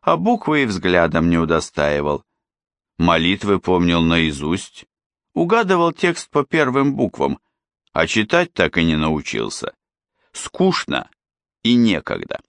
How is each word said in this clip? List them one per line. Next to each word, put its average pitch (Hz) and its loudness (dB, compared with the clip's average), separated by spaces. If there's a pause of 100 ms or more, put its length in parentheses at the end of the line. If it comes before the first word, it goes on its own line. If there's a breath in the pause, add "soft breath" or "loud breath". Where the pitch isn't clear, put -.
а 85 0
буквы 139 0
и - 2
взглядом 85 2
не 85 4
удостаивал. 73 -2 (760)
Молитвы 87 0
помнил 87 2
наизусть, 80 -4 (480)
угадывал 180 0
текст - -4
по 147 -2
первым 139 0
буквам, 85 -2 (540)
а 82 0
читать 139 0
так 85 0
и 85 2
не 80 2
научился. 76 -4 (600)
Скучно - -2 (540)
и 117 4
некогда. 87 0